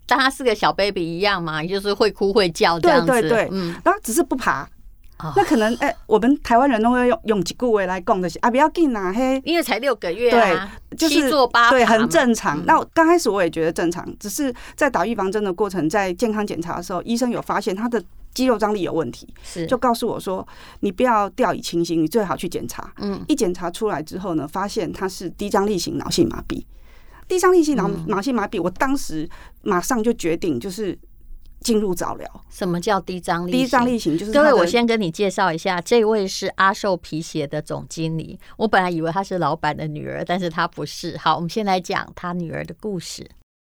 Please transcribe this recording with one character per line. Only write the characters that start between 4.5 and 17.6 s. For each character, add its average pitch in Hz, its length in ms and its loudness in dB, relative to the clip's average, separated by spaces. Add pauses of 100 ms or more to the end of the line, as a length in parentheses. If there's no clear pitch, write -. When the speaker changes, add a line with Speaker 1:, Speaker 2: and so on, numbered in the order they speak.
Speaker 1:
哦。 160 160 -8
Speaker 2:
那 302 80 6
可 302 140 2
能， 226 200 2
哎， 277 160 -2 (140)
我 220 100 4
们 247 240 4
台 233 160 4
湾 277 120 6
人 220 120 2
都 233 100 4
会 247 180 2
用， 226 160 2
用 208 160 2
一 - 20 -2
句 - 160 -6
话 220 260 2
来 185 140 -4
讲， 190 220 0
就 180 80 -2
是 - 100 -10
，“啊， 233 100 0
不 226 60 0
要 294 140 4
紧 311 240 2
啦， 190 180 -2
嘿。” 262 320 0
Speaker 1:
因 320 140 0
为 330 40 2
才 220 180 -2
六 262 160 0
个 185 140 -4
月 233 220 2
啊， 202 400 4 (200)
Speaker 2:
对， - 60 -12
就 320 120 2
是 294 140 4
Speaker 1:
七 262 60 2
坐 277 160 6
八 233 240 6
爬 - 20 8
嘛。 - 0 -
Speaker 2:
对， 247 140 6
很 226 220 4
正 262 260 4
常。 160 260 -2
Speaker 1:
嗯。 175 60 -6
Speaker 2:
那 302 160 6 (120)
刚 330 120 6
开 339 140 6
始 254 100 0
我 196 140 2
也 170 60 2
觉 160 160 -2
得 156 80 0
正 170 180 0
常， 180 160 -10 (100)
只 208 120 -10
是 269 240 -2 (240)
在 294 120 2
打 175 160 0
预 226 80 -2
防 196 160 -2
针 214 140 -2
的 196 80 0
过 196 180 -2
程， 175 200 0
在 196 240 0
健 220 180 -2
康 208 160 -2
检 170 140 -6
查 170 160 -8
的 175 60 -8
时 196 100 -8
候， 175 80 -4
医 233 160 -2
生 247 120 0
有 196 120 -4
发 185 180 -4
现 196 160 -2